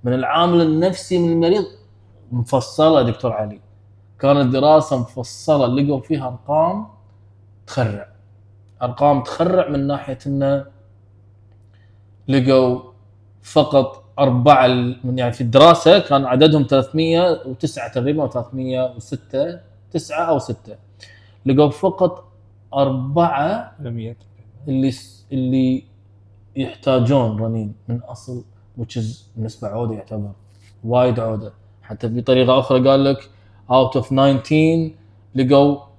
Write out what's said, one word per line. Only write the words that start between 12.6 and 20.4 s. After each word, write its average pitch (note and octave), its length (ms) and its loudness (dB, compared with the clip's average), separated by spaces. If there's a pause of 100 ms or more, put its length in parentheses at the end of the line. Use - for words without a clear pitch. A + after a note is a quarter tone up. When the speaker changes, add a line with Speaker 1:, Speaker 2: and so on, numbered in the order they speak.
Speaker 1:
فقط - 640 0 (160)
أربعة C3 460 4
ال-، B2 380 0
من، B2+ 140 -6
يعني A#2+ 160 -2
في - 80 -8
الدراسة D#3 580 6
كان C#3 260 0
عددهم C#3+ 440 4
ثلاثمية D#3+ 760 0
وتسعة C3 460 -8
تقريبًا C#3+ 320 -2
أو B2 60 -4
ثلاثمية B2+ 680 -6
وستة، C#3 640 -8 (320)
تسعة D#3 320 -6
أو E3 160 0
ستة، G#2+ 360 -12 (680)